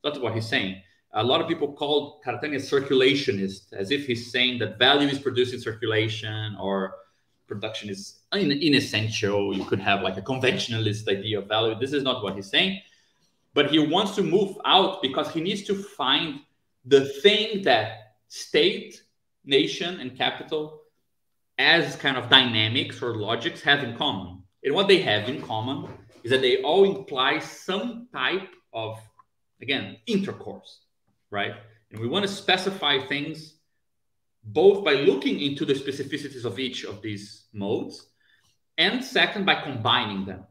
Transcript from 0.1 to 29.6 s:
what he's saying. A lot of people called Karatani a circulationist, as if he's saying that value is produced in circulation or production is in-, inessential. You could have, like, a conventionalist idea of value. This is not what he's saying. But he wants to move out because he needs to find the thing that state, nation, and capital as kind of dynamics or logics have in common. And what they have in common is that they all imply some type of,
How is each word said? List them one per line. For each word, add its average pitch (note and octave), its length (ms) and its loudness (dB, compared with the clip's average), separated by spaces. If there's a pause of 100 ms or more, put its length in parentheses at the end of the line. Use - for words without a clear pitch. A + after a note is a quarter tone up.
what A2+ 140 -2
he's A2+ 160 -4
saying. G2 320 -2 (320)
A A2 100 6
lot C#3 160 4
of D#3+ 80 0
people D3 240 0
called C#3+ 540 0
Karatani C3+ 300 -4
a - 20 -2
circulationist, C3 1120 2
as G2 200 -4
if - 140 0
he's A#2 260 -4
saying B2 280 0
that G#2 200 -4
value C#3+ 280 6
is C3+ 120 -2
produced B2 340 0
in A#2 80 -10
circulation A2 1000 -4
or G2 360 -2 (520)
production G#2 420 -8
is - 320 -12 (120)
in-, F#3 180 2
inessential. G#2+ 1040 2
You F#2+ 100 -4
could G2+ 140 0
have, G2 220 0
like, F#2+ 140 -2
a G2 60 -8
conventionalist A#2+ 880 -2
idea G2+ 300 -2
of G2 80 -8
value. A2 300 0
This C3+ 140 -2
is D3 100 0
not B2 220 -2
what G2 120 -4
he's G2 140 -12
saying. F#3+ 300 0 (760)
But C#3+ 160 4
he D#3 100 4
wants F3 360 2
to G3 80 0
move F#3+ 400 0
out F3 380 4
because - 280 -2
he E3 120 -4
needs G3 220 -4
to G3+ 120 -2
find D3 640 -2 (460)
the C3+ 200 6 (160)
thing G#3+ 420 4
that A#2 500 0 (160)
state, - 720 -2 (400)
nation, E3+ 560 0
and B2+ 180 -12
capital D3+ 680 -6 (760)
as D3 400 4
kind C3+ 180 -2
of A#2 140 -4
dynamics B2 720 2
or A#2+ 140 -4
logics A2 440 -4
have C#3 240 2
in A#2 140 -8
common. F#2 440 -6 (220)
And C#3 100 0
what G3 140 2
they F#3 140 8
have G#2+ 260 0
in D3 140 -6
common C3 500 -6 (320)
is A#2 80 -2
that C3 100 4
they C3 200 4
all F3+ 240 6
imply C#3+ 540 0
some - 760 -8
type D3+ 340 -4 (260)
of, A2 240 -8 (640)